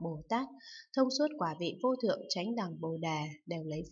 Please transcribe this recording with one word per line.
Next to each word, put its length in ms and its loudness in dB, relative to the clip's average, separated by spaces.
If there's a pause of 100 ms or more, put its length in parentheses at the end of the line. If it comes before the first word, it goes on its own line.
Bồ 280 -4
Tát, 180 0 (500)
thông 200 8
suốt 100 4 (100)
quả 220 0
vị 240 0
vô 200 4
thượng 260 4
chánh 260 0
đẳng 240 -2
Bồ 180 -2
Đề, 240 0 (240)
đều 180 -4
lấy 280 -2